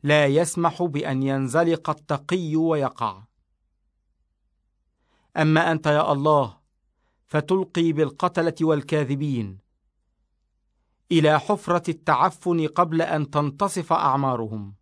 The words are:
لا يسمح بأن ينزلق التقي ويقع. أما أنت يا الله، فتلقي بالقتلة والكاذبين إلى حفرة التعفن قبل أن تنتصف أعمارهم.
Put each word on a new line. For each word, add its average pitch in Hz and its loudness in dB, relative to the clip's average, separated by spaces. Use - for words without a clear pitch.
لا 147 4
يسمح 165 0
بأن 143 -2
ينزلق 135 0
التقي 156 -4
ويقع. 135 -2
أما 156 4
أنت 156 -4
يا 151 2
الله، 139 0
فتلقي 165 -2
بالقتلة 165 -2
والكاذبين 139 -2
إلى 151 4
حفرة 175 -2
التعفن 165 0
قبل 165 0
أن 156 -2
تنتصف 151 -2
أعمارهم. 117 -2